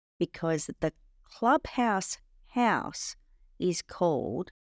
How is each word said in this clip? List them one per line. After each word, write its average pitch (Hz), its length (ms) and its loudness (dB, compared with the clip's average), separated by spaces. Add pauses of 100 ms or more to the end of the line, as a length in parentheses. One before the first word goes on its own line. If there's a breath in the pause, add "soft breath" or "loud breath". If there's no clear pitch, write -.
(200)
because 165 500 -2 (100)
the 160 120 0 (320)
Clubhouse 233 960 0 (300)
house - 680 0 (440)
is 175 220 0
called 147 680 -2 (300)